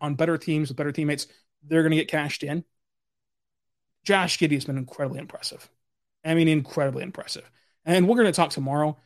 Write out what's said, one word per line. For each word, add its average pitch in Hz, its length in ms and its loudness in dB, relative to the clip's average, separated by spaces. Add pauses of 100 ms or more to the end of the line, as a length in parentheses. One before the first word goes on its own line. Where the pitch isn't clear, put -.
on 147 140 -4
better 160 220 2
teams 156 300 -2
with 123 100 -10
better 147 140 -4
teammates, 147 360 -2 (360)
they're 160 200 2
gonna 156 120 4
get 156 140 0
cashed 151 340 -4
in. 147 220 -6 (1400)
Josh 190 340 2
Giddey 147 180 2
has 135 100 -4
been 135 120 -6
incredibly 131 420 -8
impressive. - 500 -14 (560)
I 160 80 0
mean, 165 160 4
incredibly 139 540 -2
impressive. - 460 -14 (360)
And 180 200 4
we're 233 120 4
gonna 208 160 4
talk 165 160 2
tomorrow 147 560 -2